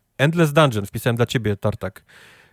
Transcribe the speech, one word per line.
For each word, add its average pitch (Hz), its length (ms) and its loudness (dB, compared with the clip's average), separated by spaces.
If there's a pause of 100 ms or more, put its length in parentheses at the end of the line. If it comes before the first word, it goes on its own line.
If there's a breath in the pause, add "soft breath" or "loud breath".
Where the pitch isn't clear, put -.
(180)
Endless 160 340 2
Dungeon, 127 340 2
wpisałem 117 300 -4
dla 117 100 0
ciebie, 107 300 -2
Tartak, - 480 -8 (480 soft breath)